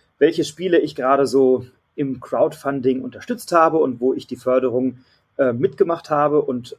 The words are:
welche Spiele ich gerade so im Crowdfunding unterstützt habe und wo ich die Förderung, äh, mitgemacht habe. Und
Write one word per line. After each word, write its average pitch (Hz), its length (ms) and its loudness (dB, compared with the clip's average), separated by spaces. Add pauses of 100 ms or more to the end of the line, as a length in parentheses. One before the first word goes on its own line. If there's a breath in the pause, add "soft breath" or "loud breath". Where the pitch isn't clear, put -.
(180 soft breath)
welche 160 260 2
Spiele 170 360 0
ich 151 160 -2
gerade 135 320 2
so 127 380 2 (300)
im 135 240 -6
Crowdfunding 135 840 -2
unterstützt 127 500 -10
habe 160 260 4
und 131 240 0
wo 127 140 2
ich - 100 -10
die 123 100 -12
Förderung, 127 640 -2 (380 soft breath)
äh, 131 160 0
mitgemacht 165 560 -2
habe. 147 320 2
Und 123 380 -8